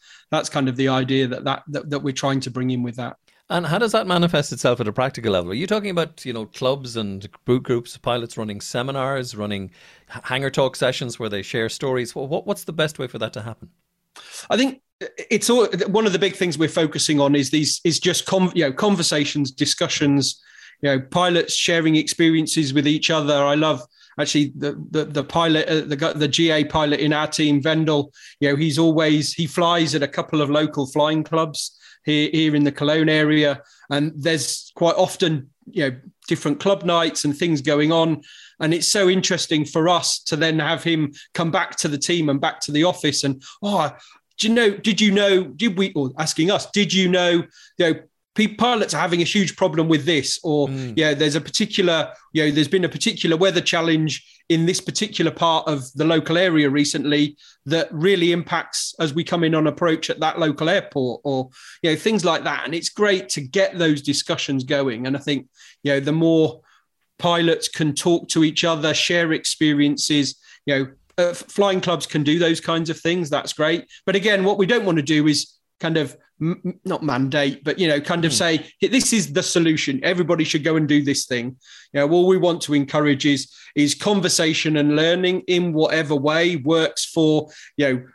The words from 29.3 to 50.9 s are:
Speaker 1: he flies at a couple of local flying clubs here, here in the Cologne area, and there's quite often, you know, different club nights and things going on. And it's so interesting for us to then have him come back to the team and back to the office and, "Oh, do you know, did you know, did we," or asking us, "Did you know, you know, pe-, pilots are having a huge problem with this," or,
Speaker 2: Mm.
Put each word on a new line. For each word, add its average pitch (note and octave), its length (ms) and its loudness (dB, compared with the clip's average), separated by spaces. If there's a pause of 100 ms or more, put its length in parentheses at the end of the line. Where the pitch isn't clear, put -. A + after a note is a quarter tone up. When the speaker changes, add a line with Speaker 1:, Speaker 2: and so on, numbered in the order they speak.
Speaker 1:
he E3 140 -4
flies E3+ 460 0
at D3+ 80 0
a C#3 60 -2
couple D#3+ 340 -2
of C#3 80 0
local D3 380 0
flying D3+ 360 0
clubs D#3+ 540 -4 (280)
here, D3+ 260 2
here D#3 240 2
in D3 100 4
the C#3+ 60 2
Cologne D#3 380 0
area, D3+ 520 2 (280)
and D3 260 -2
there's D3+ 600 -4
quite E3 200 2
often, E3 540 0 (220)
you D3 180 -2
know, B2+ 80 -8 (300)
different D3+ 320 -2
club G3 240 0
nights E3+ 400 0
and C#3+ 120 0
things D#3+ 260 -2
going D3+ 300 2
on. D#3+ 300 2 (380)
And D#3+ 140 0
it's D#3+ 160 -2
so G3 200 4
interesting F3 540 0
for D#3+ 240 0
us - 360 0
to - 120 -4
then D#3 240 0
have D#3 240 -2
him D#3 300 0 (200)
come E3 160 -2
back F3 280 -4
to F3+ 100 -2
the C#3+ 100 -4
team D#3+ 320 0
and C3+ 120 0
back D#3+ 200 -2
to D3 120 -8
the D3 100 4
office E3+ 400 0
and, C3+ 180 -2 (200)
"Oh, F#3+ 280 0 (480)
do A3 120 -2
you A3+ 40 4
know, A#3 180 4
did G3+ 280 -2
you G#3+ 120 4
know, F#3+ 340 4
did E3 320 -2
we," G3 160 0
or C3+ 260 -2
asking D#3+ 320 0
us, - 200 -2
"Did F#3 220 0
you F#3 140 2
know, F3 360 2 (340)
you E3+ 160 2
know, - 0 - (420)
pe-, G#3+ 200 0
pilots A3+ 380 0
are D3+ 80 -2
having F3 200 0
a E3 40 2
huge F#3+ 300 0
problem E3 320 0
with D3+ 180 2
this," D3 380 -2
or, D3 240 0
Speaker 2:
Mm. C3 300 -8